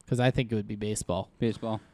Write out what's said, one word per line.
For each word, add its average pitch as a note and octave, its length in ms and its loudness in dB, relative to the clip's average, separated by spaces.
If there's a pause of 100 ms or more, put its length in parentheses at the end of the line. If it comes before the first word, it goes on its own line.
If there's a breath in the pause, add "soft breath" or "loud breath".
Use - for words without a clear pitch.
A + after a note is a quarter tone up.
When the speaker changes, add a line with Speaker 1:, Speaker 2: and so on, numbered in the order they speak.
Speaker 1:
'Cause A#2+ 120 2
I B2+ 120 6
think B2+ 200 0
it A#2 40 2
would G#2 120 -2
be A2+ 80 -6
baseball. G#2 640 -2
Speaker 2:
Baseball. A2 420 -2 (140)